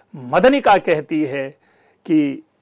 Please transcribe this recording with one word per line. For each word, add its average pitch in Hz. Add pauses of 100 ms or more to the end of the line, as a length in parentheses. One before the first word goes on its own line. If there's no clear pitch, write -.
(160)
मदनिका 190
कहती 156
है 135 (560)
कि 147 (180)